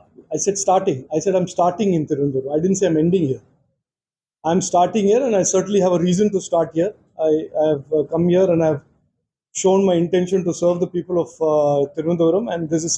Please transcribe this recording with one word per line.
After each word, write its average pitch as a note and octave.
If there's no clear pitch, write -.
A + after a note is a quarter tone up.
I D#3
said G3+
starting. F#3+
I -
said F#3
I'm F3+
starting F3+
in D3
Tirunelveli. C3+
I D#3
didn't F#3+
say G3
I'm D#3+
ending F3
here. A#2
I'm E3+
starting F3+
here, A#3+
and A3
I E3+
certainly F#3+
have F3+
a -
reason G3+
to F#3+
start E3
here. F3+
I, D#3
I D#3
have, C#3
uh, D3
come E3+
here F3+
and E3
I've C#3+
shown F#3+
my F3+
intention F3+
to E3
serve F3
the F3+
people F3
of, -
uh, D3
Tirunelveli, E3+
and E3+
this D#3+
is -